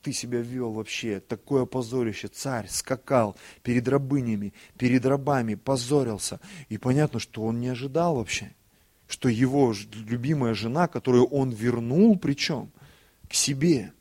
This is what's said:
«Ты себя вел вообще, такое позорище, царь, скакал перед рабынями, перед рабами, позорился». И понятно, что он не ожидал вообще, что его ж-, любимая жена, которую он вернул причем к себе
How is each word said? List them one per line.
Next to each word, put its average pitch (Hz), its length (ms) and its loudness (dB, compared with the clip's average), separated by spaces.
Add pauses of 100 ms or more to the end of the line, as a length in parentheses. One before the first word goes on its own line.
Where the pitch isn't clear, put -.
«Ты 139 100 -6
себя 120 280 -4
вел 120 320 -6
вообще, 107 480 -6
такое 127 440 -2
позорище, 117 640 -4
царь, 120 400 -6
скакал 120 680 0 (280)
перед 123 240 0
рабынями, 127 640 0 (260)
перед 127 260 2
рабами, 131 520 0
позорился». 123 800 -2 (300)
И 110 100 -6
понятно, 131 400 2
что - 240 -8
он 113 160 -2
не 123 100 -4
ожидал 139 480 -2
вообще, - 380 -6 (540)
что - 200 -2
его 127 440 4
ж-, 101 160 -8 (180)
любимая 120 480 0
жена, 120 320 0
которую 123 380 4
он 131 260 0
вернул 120 680 4
причем - 540 -2 (580)
к - 60 -14
себе 139 680 0